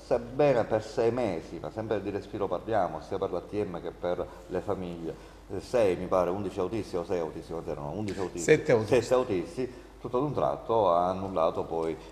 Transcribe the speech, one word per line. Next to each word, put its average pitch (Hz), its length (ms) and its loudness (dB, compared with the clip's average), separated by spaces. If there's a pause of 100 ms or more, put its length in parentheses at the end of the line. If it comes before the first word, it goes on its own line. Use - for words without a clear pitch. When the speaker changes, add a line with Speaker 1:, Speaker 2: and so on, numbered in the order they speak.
Speaker 1:
sebbene 120 600 4
per 110 180 2
sei 117 280 2
mesi, 92 500 -2
ma 78 100 -6
sempre 107 300 -2
di 101 80 -4
respiro 98 400 -4
parliamo, 87 500 0
sia 98 180 -6
per 92 140 -2
l'A 87 180 -2
T - 40 -8
M 95 280 -4
che 85 100 -8
per 87 360 -2 (180)
le 90 140 -4
famiglie, 85 560 -4 (400)
eh, 90 60 -6
sei, 101 340 2
mi 90 120 -4
pare, 90 240 4
undici 98 280 -4
autisti 92 380 -2
o 85 80 -2
sei 92 140 0
autisti, 80 340 -6
quanti 82 160 -6
erano? 73 220 -4
Undici 98 280 -4
autisti. 87 320 2
Speaker 2:
Sette 151 220 4
autisti. 113 280 4
Speaker 1:
Sette 127 120 0
autisti, 123 720 0 (140)
tutto 123 180 -2
ad 135 60 2
un 151 100 -2
tratto 87 600 4
ha 87 160 4
annullato 92 540 2
poi 80 340 -2 (140)